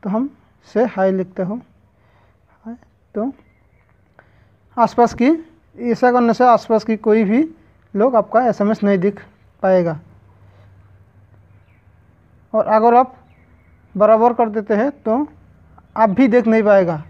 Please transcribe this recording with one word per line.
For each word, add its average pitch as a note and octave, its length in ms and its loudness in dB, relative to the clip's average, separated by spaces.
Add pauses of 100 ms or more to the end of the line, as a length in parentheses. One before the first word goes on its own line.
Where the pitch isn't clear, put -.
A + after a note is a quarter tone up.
तो - 60 -8
हम A#3+ 280 -6 (360)
से A3+ 120 0
हाय F#3+ 260 -2
लिखते F#3+ 320 -6
हो। G#3 180 -8 (1040)
हाय, A#3 100 -16 (400)
तो A#3 180 -6 (1400)
आसपास A#3 360 2
की, D#4+ 460 -2 (200)
ऐसा A#3+ 320 0
करने A#3+ 220 0
से B3+ 100 0
आसपास A3+ 400 2
की A3 140 -4
कोई A3 260 0
भी B3+ 320 -2 (400)
लोग A#3+ 200 0
आपका A3 320 0
एसएमएस G#3 360 -2
नहीं G3+ 140 2
दिख G3+ 280 -4 (360)
पाएगा। F3 380 0 (2500)
और A3 120 0
अगर A3 280 2
आप B3+ 220 2 (840)
बराबर A3 360 4
कर A#3 160 -2
देते G#3+ 240 -6
हैं A#3+ 180 -2
तो B3+ 360 -4 (720)
आप A3 120 2
भी A#3+ 180 2
देख A#3 200 2
नहीं A3 160 2
पाएगा। F3+ 460 2